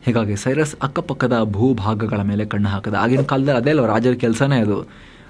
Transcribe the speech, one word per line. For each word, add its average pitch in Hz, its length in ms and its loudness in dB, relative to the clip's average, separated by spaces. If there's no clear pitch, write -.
ಹೀಗಾಗಿ 110 300 0
ಸೈರಸ್ 143 460 -2
ಅಕ್ಕಪಕ್ಕದ 123 640 -2
ಭೂಭಾಗಗಳ 107 760 0
ಮೇಲೆ 101 240 0
ಕಣ್ಣು 104 240 -2
ಹಾಕಿದ. 98 240 -4
ಆಗಿನ 117 280 2
ಕಾಲದಲ್ಲಿ 135 380 0
ಅದೇ 123 100 0
ಅಲ್ವ 147 160 2
ರಾಜರ 113 280 2
ಕೆಲ್ಸನೇ 123 460 0
ಅದು. 101 280 -2